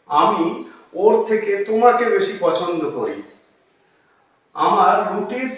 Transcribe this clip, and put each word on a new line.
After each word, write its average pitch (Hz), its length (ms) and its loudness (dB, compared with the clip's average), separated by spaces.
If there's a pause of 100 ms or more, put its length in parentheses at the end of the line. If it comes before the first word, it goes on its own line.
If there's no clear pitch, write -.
আমি - 560 0 (300)
ওর 214 340 4
থেকে 202 360 -2
তোমাকে 233 420 2
বেশি 196 340 0
পছন্দ 170 500 -2
করি, - 340 -6 (1300)
আমার - 600 2
রুটির 247 440 -6